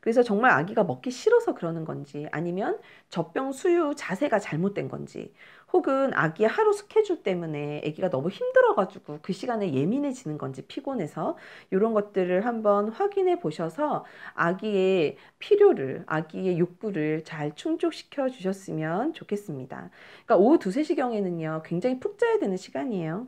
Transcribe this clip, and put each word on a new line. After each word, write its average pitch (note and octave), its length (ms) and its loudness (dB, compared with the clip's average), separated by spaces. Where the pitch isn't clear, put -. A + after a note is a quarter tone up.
그래서 A#3 220 4
정말 A#3 300 4
아기가 F#3 320 2
먹기 - 260 -6
싫어서 A4+ 440 2
그러는 E3 300 -6
건지 D3 460 -8
아니면 F3+ 480 -2
젖병 C4+ 440 -4
수유 D#4+ 440 2
자세가 - 420 0
잘못된 E3 500 -2
건지 - 460 -12
혹은 C4+ 420 2
아기의 D#3+ 340 2
하루 G#4+ 240 4
스케줄 G4+ 500 0
때문에 D3+ 600 -4
아기가 F3+ 240 -2
너무 C#3 200 -2
힘들어가지고 B4 920 2
그 - 120 -8
시간에 G3+ 420 -4
예민해지는 G3 640 -2
건지 C3 240 -10
피곤해서 A#3 720 -6
요런 G#3 200 2
것들을 G3 540 0
한번 G#3+ 420 2
확인해 F#4 520 0
보셔서 E3+ 640 -4
아기의 F#3+ 840 0
필요를, F#4+ 680 4
아기의 F3+ 520 -2
욕구를 D#3+ 680 -2
잘 D3+ 300 -6
충족시켜 D#4+ 760 -4
주셨으면 F#3+ 840 -4
좋겠습니다. E3 800 -10
그러니까 - 120 4
오후 A#3 220 8
두세 G#3+ 260 -2
시 D#4+ 100 0
경에는요, F3+ 680 -2
굉장히 B3+ 340 -2
푹 G4+ 200 -6
자야 A4+ 200 2
되는 G#3 180 0
시간이에요. G3+ 720 -6